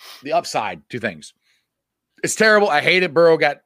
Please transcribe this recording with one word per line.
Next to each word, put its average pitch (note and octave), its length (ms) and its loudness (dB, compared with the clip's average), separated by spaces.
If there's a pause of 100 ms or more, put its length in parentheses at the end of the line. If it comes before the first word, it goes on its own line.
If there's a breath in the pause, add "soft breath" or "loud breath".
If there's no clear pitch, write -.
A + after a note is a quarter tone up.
(240 loud breath)
the C#3+ 100 -8
upside A2 560 -6
to B2 100 -12
things. F#2 340 -10 (880)
It's E3 120 -4
terrible. G#3+ 340 2
I D3 120 0
hate E3+ 220 0
it. E3 100 -4
Burrow E3 240 4
got D3 280 -2